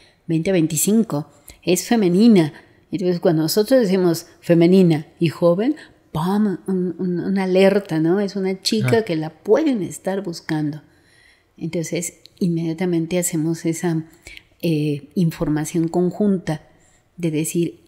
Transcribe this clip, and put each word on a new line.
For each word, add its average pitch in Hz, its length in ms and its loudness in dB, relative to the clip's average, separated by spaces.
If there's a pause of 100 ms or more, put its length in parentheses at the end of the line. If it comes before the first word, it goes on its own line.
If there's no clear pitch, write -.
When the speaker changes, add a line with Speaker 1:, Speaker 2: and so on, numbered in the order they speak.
(260)
Speaker 1:
veinte 165 240 -2
a - 40 0
veinticinco, 160 760 0 (340)
es - 240 0
femenina. 196 640 4 (400)
Entonces, 180 280 -2
cuando 160 220 2
nosotros 214 380 2
decimos 180 460 0 (140)
femenina 170 640 4 (120)
y 165 100 0
joven, 180 460 0 (380)
¡pam!, 190 540 -2
un, 180 320 -2
un, 180 220 -4
una 196 240 -2
alerta, 190 540 2
¿no? 165 220 2
Es 202 160 -6
una 190 260 -4
chica - 260 -2
Speaker 2:
Ajá. 226 160 2
Speaker 1:
que 175 120 -6
la 156 140 -6
pueden 254 520 0
estar 185 400 -8
buscando. 156 600 -8 (760)
Entonces, 170 560 -8 (240)
inmediatamente 165 800 -2
hacemos 165 480 -4
esa, 165 380 -4 (580)
eh, 151 520 -2
información 160 720 -2
conjunta 180 760 -2 (540)
de 170 140 -4
decir, 160 580 -4